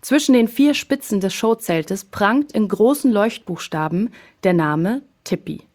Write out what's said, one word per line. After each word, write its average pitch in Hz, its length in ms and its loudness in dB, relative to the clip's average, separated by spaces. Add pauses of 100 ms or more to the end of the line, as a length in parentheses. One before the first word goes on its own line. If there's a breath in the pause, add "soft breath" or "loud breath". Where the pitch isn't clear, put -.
Zwischen 285 320 2
den 233 160 6
vier 285 240 2
Spitzen 262 480 -4
des 190 140 -4
Showzeltes 196 720 -2
prangt 240 460 0
in 220 160 0
großen 240 440 2
Leuchtbuchstaben 180 1000 -2 (300 loud breath)
der 185 100 4
Name 165 480 0 (200)
Tippi. - 380 -6 (140)